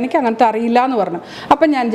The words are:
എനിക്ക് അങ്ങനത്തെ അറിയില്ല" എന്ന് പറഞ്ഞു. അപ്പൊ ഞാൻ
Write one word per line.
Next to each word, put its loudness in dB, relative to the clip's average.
എനിക്ക് -2
അങ്ങനത്തെ 2
അറിയില്ല" 0
എന്ന് -2
പറഞ്ഞു. -4
അപ്പൊ 2
ഞാൻ 0